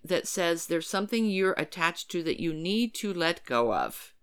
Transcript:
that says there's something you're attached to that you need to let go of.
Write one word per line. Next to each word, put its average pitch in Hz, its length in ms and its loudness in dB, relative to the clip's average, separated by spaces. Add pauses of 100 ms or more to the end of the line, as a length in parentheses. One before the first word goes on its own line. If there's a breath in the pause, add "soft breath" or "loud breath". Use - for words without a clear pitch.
that - 240 0
says 170 380 0
there's 165 220 0
something 208 380 0
you're 190 280 2
attached 170 580 -2
to 175 120 -2
that 160 160 0
you 165 140 0
need 202 420 0
to 202 180 -4
let 170 320 0
go 120 280 2
of. 64 500 -4